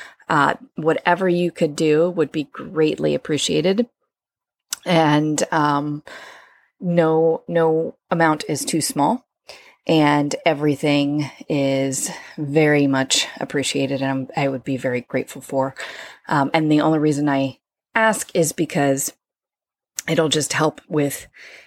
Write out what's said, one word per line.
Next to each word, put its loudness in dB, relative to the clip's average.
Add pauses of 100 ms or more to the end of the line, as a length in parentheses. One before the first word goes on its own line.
(300)
Uh, 2 (220)
whatever 0
you 0
could -2
do 2
would -2
be -6
greatly -2
appreciated. 0 (1000)
And, 2
um, 0 (800)
no, 2
no 0 (120)
amount 2
is -4
too -2
small, -2 (580)
and 4 (120)
everything 0 (200)
is -2 (280)
very 2
much 0 (140)
appreciated, -4
and -2
I'm, -4
I 0
would -6
be -4
very -4
grateful -6
for. -4 (540)
Um, 0
and 2
the 4
only 2
reason 0
I -2 (340)
ask 0
is 0
because -2 (960)
it'll 2
just -2
help 0
with -2 (400)